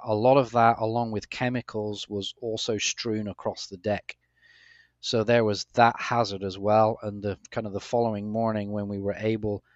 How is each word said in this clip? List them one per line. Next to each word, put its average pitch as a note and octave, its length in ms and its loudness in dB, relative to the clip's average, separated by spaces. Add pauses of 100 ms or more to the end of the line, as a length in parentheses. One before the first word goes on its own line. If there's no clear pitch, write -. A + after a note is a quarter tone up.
a A2 100 0
lot B2 240 6
of A#2+ 140 2
that, A#2 280 6
along A2+ 320 0
with G#2 180 -6
chemicals, A2 800 -4
was G2+ 320 -6
also A2 380 -4
strewn G#2+ 500 -2
across - 400 -6
the G2 100 -14
deck. - 380 -4 (880)
So A2+ 220 0
there A#2 200 4
was G#2 300 0
that A#2 260 6
hazard G2+ 440 -2
as F#2+ 140 -6
well. G#2+ 440 4
And G#2 220 -8
the, G2 160 -4 (100)
kind A2+ 160 -6
of G2 80 -10
the G2+ 60 -4
following A2 500 -2
morning A2 420 -2
when G#2 160 -4
we G2+ 120 -6
were G2 180 -4
able, G#2+ 460 -2 (120)